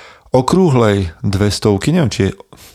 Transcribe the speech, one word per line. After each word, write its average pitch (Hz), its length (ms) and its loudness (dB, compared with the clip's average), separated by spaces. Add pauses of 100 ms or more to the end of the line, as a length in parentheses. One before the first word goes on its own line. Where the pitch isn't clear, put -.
(340)
okrúhlej 123 880 2
dvestovky, 104 720 -2
neviem, 160 160 0
či - 160 -4
je 95 60 -2 (440)